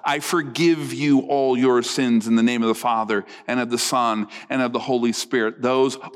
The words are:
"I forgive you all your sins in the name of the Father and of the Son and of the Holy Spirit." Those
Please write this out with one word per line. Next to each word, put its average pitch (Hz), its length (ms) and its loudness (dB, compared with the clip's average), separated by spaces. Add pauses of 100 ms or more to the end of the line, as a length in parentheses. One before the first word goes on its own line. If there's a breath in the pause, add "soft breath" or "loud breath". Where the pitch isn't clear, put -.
"I 147 160 -2
forgive 147 760 0
you 139 280 2
all 135 360 0
your 123 260 4
sins 120 420 0
in 117 100 2
the 113 80 4
name 120 180 2
of 113 80 2
the 110 60 2
Father 113 500 -2 (220 loud breath)
and 123 120 -2
of 120 100 -4
the 120 80 -2
Son 113 500 -2 (220 loud breath)
and 131 120 -2
of 123 120 -2
the 123 60 -4
Holy 120 320 0
Spirit." 110 500 -2
Those 131 360 2 (180)